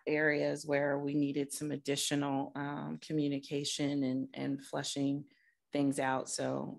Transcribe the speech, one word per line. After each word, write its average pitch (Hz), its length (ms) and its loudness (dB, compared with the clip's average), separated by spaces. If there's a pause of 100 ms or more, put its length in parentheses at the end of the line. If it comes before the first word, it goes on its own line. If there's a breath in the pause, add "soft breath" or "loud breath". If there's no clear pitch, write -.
areas 147 580 2
where 143 340 2
we 143 140 0
needed 139 400 2
some 151 200 -4
additional, 143 840 0
um, 147 500 -4
communication 143 960 0
and, 131 300 0
and 139 320 -4
fleshing 139 600 -2 (500)
things 139 240 4
out. 131 320 0
So, 135 480 -2